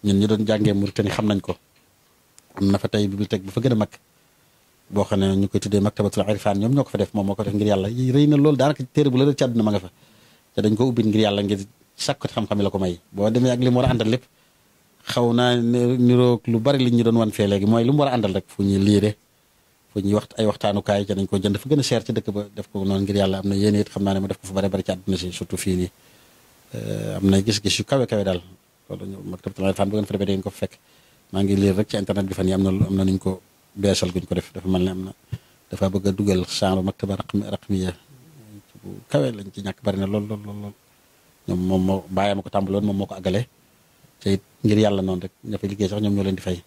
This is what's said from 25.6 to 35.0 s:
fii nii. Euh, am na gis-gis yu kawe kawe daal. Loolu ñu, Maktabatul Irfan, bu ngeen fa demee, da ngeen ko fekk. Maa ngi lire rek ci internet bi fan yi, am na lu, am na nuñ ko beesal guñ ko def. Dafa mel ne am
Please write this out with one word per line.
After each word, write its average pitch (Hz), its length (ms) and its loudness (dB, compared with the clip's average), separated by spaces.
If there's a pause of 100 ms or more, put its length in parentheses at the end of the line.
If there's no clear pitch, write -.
fii 92 160 0
nii. 90 140 -2 (840)
Euh, 107 420 -8
am 95 140 0
na 98 100 6
gis-gis 101 380 0
yu 107 60 -2
kawe 135 220 2
kawe 104 180 -2
daal. 90 160 0 (500)
Loolu 98 160 -10
ñu, 98 100 -12 (140)
Maktabatul 95 400 -6
Irfan, 98 180 0
bu 104 80 -2
ngeen 104 100 0
fa - 80 -8
demee, 98 120 0
da 101 60 0
ngeen 95 100 -2
ko 101 80 -6
fekk. - 240 -8 (580)
Maa 98 100 0
ngi 98 140 2
lire 98 220 4
rek 107 100 -2
ci - 80 -4
internet 101 300 -2
bi 95 80 -6
fan 95 140 -2
yi, 95 60 2
am 95 80 2
na 95 80 4
lu, 98 160 2
am 98 100 -2
na 95 80 2
nuñ 95 140 0
ko 95 220 -4 (340)
beesal 98 360 0
guñ 87 160 -6
ko - 80 -4
def. - 180 -6
Dafa 92 160 -8
mel 92 140 2
ne 92 80 0
am 92 140 -8